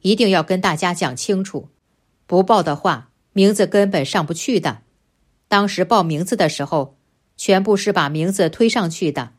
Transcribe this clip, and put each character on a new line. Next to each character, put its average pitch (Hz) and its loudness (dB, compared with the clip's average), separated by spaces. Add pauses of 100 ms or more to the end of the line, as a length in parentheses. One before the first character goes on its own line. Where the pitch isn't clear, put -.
一 196 2
定 214 2
要 170 4
跟 185 -2
大 180 0
家 175 -2
讲 139 -4
清 190 -2
楚， - -10 (580)
不 180 2
报 190 4
的 151 -2
话， 156 -4 (220)
名 196 4
字 202 2
根 202 2
本 214 0
上 175 -2
不 170 -8
去 202 -2
的。 123 -6 (680)
当 202 2
时 190 -2
报 190 2
名 165 -2
字 214 -4
的 175 0
时 143 -4
候， 143 -4 (400)
全 196 2
部 202 2
是 202 -2
把 156 0
名 156 -2
字 190 0
推 226 0
上 214 -2
去 160 -4
的。 131 -8